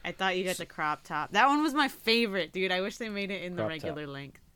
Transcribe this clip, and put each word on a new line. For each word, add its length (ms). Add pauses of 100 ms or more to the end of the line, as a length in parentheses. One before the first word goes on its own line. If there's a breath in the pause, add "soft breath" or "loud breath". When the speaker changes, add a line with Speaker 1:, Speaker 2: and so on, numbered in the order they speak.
Speaker 1:
I 80
thought 260
you 60
got 120
the 100
crop 360
top. 300
That 160
one 140
was 120
my 140
favorite, 640
dude. 180
I 100
wish 160
they 120
made 220
it 120
in 140
the 80
Speaker 2:
Crop 140
top. 40
Speaker 1:
regular 240
length. 340 (160)